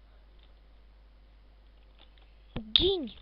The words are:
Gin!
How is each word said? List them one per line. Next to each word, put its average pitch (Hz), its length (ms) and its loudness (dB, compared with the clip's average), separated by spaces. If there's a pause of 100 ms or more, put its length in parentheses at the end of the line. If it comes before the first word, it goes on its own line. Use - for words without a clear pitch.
(2750)
Gin! 339 360 4 (120)